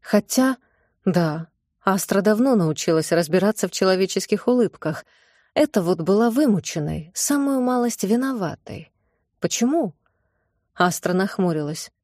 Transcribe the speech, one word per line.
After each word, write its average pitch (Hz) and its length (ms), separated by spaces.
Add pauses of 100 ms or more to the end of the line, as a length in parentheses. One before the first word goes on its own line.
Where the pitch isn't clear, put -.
Хотя, 254 560 (480)
да, 165 440 (360)
Астра 196 360
давно 220 360
научилась 160 560
разбираться 175 560
в - 20
человеческих 190 800
улыбках. 226 560 (500)
Эта 285 280
вот 170 180
была 202 300
вымученной, 170 840
самую 277 460
малость 247 420
виноватой. 208 920 (460)
Почему? 247 560 (800)
Астра 180 380
нахмурилась. 175 800 (120)